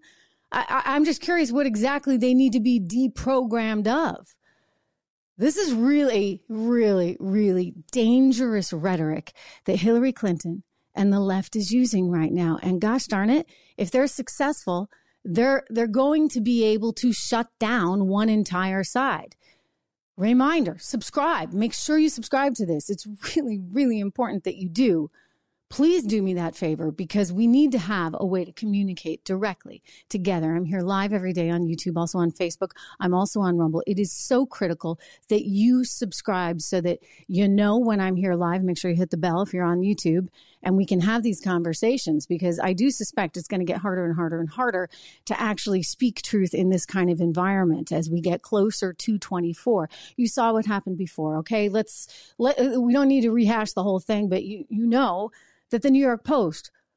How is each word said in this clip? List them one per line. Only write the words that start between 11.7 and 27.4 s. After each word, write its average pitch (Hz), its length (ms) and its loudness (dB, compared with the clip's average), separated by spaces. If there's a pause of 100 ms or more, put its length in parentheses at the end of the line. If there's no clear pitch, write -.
using 220 400 2
right 160 200 0
now. 170 300 0
And 185 180 0
gosh 247 280 0
darn 208 240 0
it, 302 160 2 (280)
if 196 140 -4
they're 262 160 2
successful, 240 840 -4 (340)
they're, 240 460 2
they're 233 160 0
going 285 420 2
to 247 100 -4
be 233 260 2
able 220 280 0
to 247 180 0
shut 226 360 -2 (120)
down 202 480 0
one 208 220 2
entire 190 540 0
side. 247 520 -4 (840)
Reminder, 247 640 2
subscribe. 277 720 -4
Make 208 220 -2
sure 302 240 0
you 311 120 4
subscribe 269 480 -2
to 202 100 -2
this. 160 240 -2
It's 202 160 -8 (280)
really, 240 240 -2 (120)
really 240 280 2
important 202 440 -4
that - 140 -6
you 185 120 -6
do. 165 400 2 (600)
Please 320 340 2
do 208 180 0
me 190 140 0
that 165 200 -4
favor 156 360 -2
because 175 420 -2
we 226 140 2